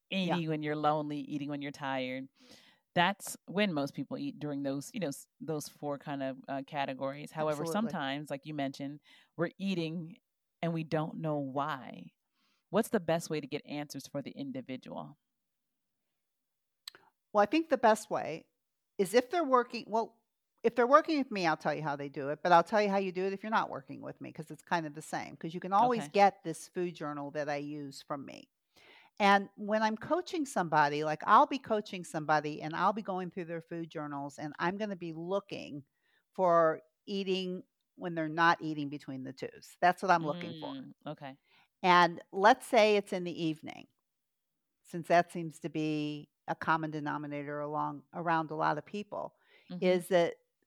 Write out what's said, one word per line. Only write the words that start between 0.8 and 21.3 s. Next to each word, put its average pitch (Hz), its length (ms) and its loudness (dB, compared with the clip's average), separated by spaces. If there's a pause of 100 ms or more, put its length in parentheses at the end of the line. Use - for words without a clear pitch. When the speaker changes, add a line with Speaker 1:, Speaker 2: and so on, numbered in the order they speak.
Speaker 2:
eating 143 280 -6
when 143 140 -6
you're 143 80 -8
tired. 135 560 -6 (680)
That's 180 420 0 (100)
when 190 260 0
most 143 220 -2
people 139 220 -8
eat 143 220 -8
during 143 240 -6
those, 139 300 -4
you - 80 -8
know, 151 80 -2
s-, - 180 -10 (140)
those 147 280 -6
four 143 300 -6
kind 139 240 -8
of, 135 140 -6 (120)
uh, 135 180 -6
categories. 139 640 -6
However, 156 340 -2
Speaker 1:
Absolutely. - 0 -
Speaker 2:
sometimes, 156 640 -4
like 139 160 -8
you 156 80 -10
mentioned, 139 480 -6 (360)
we're 165 220 -2
eating 170 580 -4 (440)
and 170 120 -2
we 165 100 -2
don't 160 360 -4
know 156 200 -2
why. 139 720 -6 (600)
What's 208 180 2
the 220 120 2
best 165 280 0
way 151 120 -2
to 143 60 -8
get 143 200 -8
answers 147 400 -10
for 143 140 -8
the 110 100 -10
individual? 131 880 -10 (2250)
Speaker 1:
Well, 208 80 6
I 202 40 6
think 320 240 2
the 254 80 4
best 220 320 4
way 156 360 -4 (520)
is 190 160 2
if 247 160 4
they're 349 140 0
working, 240 440 2
well, 214 300 -2 (460)
if - 120 2
they're 247 120 6
working 311 300 6
with 262 140 -2